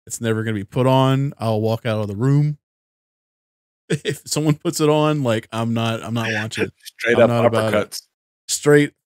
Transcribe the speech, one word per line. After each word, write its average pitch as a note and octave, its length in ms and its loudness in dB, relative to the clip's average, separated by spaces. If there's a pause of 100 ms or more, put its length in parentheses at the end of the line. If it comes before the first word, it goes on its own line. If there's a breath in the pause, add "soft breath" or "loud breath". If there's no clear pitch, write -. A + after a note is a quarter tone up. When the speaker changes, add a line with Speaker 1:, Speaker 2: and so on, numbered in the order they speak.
Speaker 1:
It's - 140 -12
never A2+ 240 -2
gonna A2+ 100 -4
be G2 100 -6
put B2+ 220 -2
on. C3+ 520 2
I'll A2 220 -2
walk A2 240 -2
out A2 160 -2
of G#2 60 -4
the G2+ 100 -6
room. C#3+ 460 2
<laughs> - 60 -20 (1400)
If - 200 -6
someone D3+ 300 0
puts D#3+ 260 -6
it D#3 80 2
on, D3+ 360 2
like, A2+ 260 -2
I'm A2+ 240 -2
not, A2+ 300 -2
I'm A2 100 -8
not A2+ 180 -4
watching G#2+ 340 -4
it. - 120 -8
Speaker 2:
<laughs> - 60 -20
Straight - 320 -2
Speaker 1:
I'm A#2+ 80 6
Speaker 2:
up A#2 40 6
Speaker 1:
not A#2 180 2
about A2 280 0
it. G#2 160 -2
Speaker 2:
uppercuts. - 120 -14 (440)
Speaker 1:
Straight D3 460 2 (140)